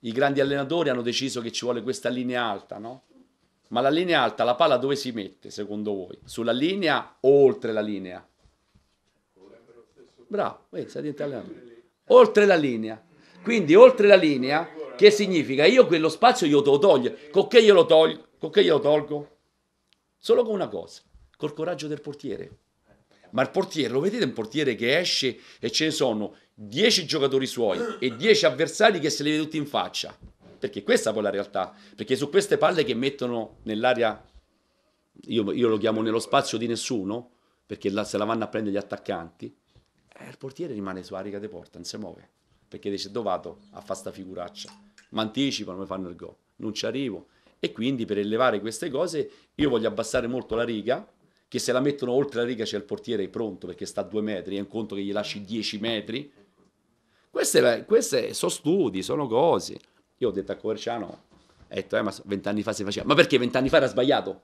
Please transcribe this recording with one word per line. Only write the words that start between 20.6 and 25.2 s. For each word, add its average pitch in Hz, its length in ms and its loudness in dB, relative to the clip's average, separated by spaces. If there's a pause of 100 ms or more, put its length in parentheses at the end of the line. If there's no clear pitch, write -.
cosa, 87 320 -12 (340)
col 151 200 -8
coraggio 151 320 -6
del 147 160 -8
portiere. - 560 -12 (720)
Ma 123 120 0
il 131 80 -2
portiere, 151 420 -2
lo 131 80 2
vedete 202 240 -2
un 127 80 -4
portiere 120 420 -2
che 117 240 0
esce 135 400 -4 (200)